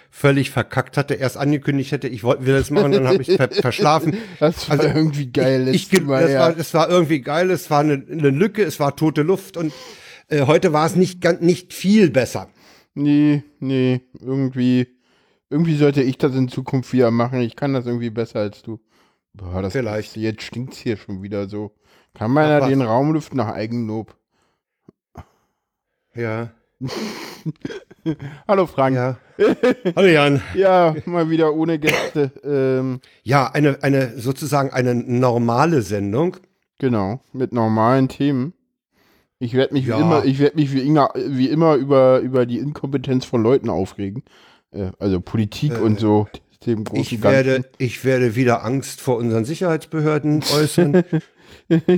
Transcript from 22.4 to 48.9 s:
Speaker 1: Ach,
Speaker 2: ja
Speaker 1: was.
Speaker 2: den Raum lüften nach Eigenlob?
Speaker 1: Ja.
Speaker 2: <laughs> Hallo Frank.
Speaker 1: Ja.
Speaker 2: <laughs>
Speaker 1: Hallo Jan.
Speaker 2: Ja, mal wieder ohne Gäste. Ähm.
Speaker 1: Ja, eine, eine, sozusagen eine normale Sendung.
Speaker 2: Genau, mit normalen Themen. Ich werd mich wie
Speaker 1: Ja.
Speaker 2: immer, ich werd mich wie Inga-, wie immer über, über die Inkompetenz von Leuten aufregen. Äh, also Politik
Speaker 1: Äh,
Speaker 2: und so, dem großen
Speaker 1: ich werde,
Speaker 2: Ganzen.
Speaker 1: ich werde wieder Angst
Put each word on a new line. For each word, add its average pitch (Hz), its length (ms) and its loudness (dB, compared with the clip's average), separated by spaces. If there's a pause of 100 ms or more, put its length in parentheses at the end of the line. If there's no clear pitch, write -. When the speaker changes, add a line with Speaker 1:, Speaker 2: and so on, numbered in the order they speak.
Speaker 1:
Ach, 151 40 2
Speaker 2:
ja 147 100 4
Speaker 1:
was. 131 80 2
Speaker 2:
den 135 140 2
Raum 127 320 2
lüften 143 220 -6
nach 117 160 -2
Eigenlob? 110 640 -8 (2000)
Speaker 1:
Ja. 113 340 -6 (300)
Speaker 2:
<laughs> 127 80 -8 (1600)
Hallo 196 180 2
Frank. 131 300 0
Speaker 1:
Ja. 127 220 -2 (200)
Speaker 2:
<laughs> 208 80 4 (480)
Speaker 1:
Hallo 190 140 4
Jan. 143 340 4 (100)
Speaker 2:
Ja, 180 440 4 (100)
mal 170 240 0
wieder 160 240 2
ohne 160 240 -2
Gäste. 147 540 -2 (100)
Ähm. 131 580 -2 (220)
Speaker 1:
Ja, 131 300 2
eine, 147 320 0
eine, 135 340 0
sozusagen 135 520 -4
eine 123 260 0
normale 120 840 0
Sendung. 104 560 -2 (400)
Speaker 2:
Genau, 117 420 -2 (120)
mit 131 200 -6
normalen 117 560 2
Themen. 139 440 -2 (880)
Ich 123 120 -6
werd 135 180 2
mich 135 140 -2
wie 127 40 -2
Speaker 1:
Ja. 113 100 -2
Speaker 2:
immer, 156 260 2
ich 135 120 0
werd 143 160 2
mich 147 180 0
wie 135 100 -2
Inga-, 147 320 2
wie 131 340 -2
immer 156 280 4
über, 131 440 4
über 127 240 0
die 120 140 -4
Inkompetenz 135 640 -4
von 120 180 -2
Leuten 117 280 2
aufregen. 98 520 -6 (480)
Äh, 95 280 -8
also 95 220 0
Politik 117 580 -4
Speaker 1:
Äh, 104 40 -2
Speaker 2:
und 107 160 2
so, 107 300 2 (380)
dem 110 180 -2
großen - 160 -4 (100)
Speaker 1:
ich 110 120 -6
werde, 131 320 2
Speaker 2:
Ganzen. 131 240 -4
Speaker 1:
ich 123 260 -6
werde 123 320 2
wieder 120 280 2
Angst 131 360 -4